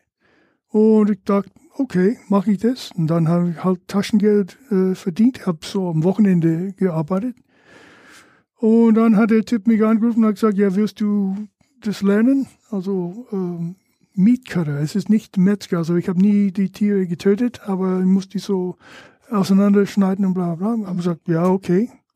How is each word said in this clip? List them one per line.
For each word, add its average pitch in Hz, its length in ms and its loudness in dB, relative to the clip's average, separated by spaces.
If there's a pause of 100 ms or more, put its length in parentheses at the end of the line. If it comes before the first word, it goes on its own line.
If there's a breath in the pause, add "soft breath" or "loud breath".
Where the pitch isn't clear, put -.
(680)
Und 214 420 4
ich 202 140 -4
dachte, 202 260 -2 (260)
okay, 208 420 0 (100)
mach 196 180 0
ich 202 120 0
das. 247 340 -4
Und 160 160 -2
dann 165 200 0
habe 175 220 0
ich 156 120 -8
halt 180 260 -4
Taschengeld, 202 680 0 (140)
äh, 185 240 0
verdient, 214 520 -2
hab 170 200 -4
so 190 240 -4
am 160 120 -2
Wochenende 180 680 2
gearbeitet. 185 640 -4 (1200 soft breath)
Und 226 380 4
dann 226 220 4
hat 214 140 2
der 220 140 2
Typ 233 220 -4
mich 220 180 2
angerufen 226 360 0
und 220 80 4
hat 202 80 0
gesagt, 214 200 0
ja, 196 180 0
willst 208 260 -2
du 202 480 -2 (320)
das 202 200 -6
lernen? 226 460 2 (240)
Also, 190 640 -6
ähm, 175 440 -6 (380)
Meat 233 340 2
Cutter, 147 320 -4
es 151 140 -6
ist 202 160 -2
nicht 214 260 -2
Metzger. 190 420 0
Also 170 180 -2
ich 175 120 -2
habe 180 120 -2
nie 202 320 2
die 190 180 -2
Tiere 202 360 -2
getötet, 202 600 -2
aber 185 340 -2
ich 185 60 0
muss 190 220 0
die 196 100 -8
so 180 380 -6 (540 loud breath)
auseinanderschneiden 196 960 2
und 185 80 0
bla 175 200 -4
bla. 208 220 -4 (100)
Hab 180 100 -8
gesagt, 175 300 -4
ja, 170 200 0
okay. 190 440 0 (260)